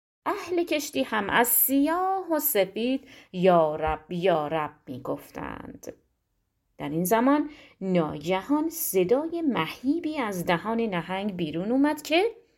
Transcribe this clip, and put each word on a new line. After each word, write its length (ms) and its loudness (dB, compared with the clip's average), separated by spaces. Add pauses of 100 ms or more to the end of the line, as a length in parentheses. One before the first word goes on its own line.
(260)
اهل 380 -2
کشتی 400 -2
هم 260 -4
از 180 4
سیاه 840 2
و 80 0
سفید: 680 0 (260)
«یا 420 6
رب، 360 -4
یا 360 0
رب» 260 -2 (140)
می‌گفتند. 1080 -10 (840)
در 120 -8
این 140 -2
زمان 460 4 (320)
ناگهان 880 0
صدای 720 0
مهیبی 760 -2
از 280 -4
دهان 360 0
نهنگ 540 -4
بیرون 360 -4
اومد 300 2
که: 340 0 (220)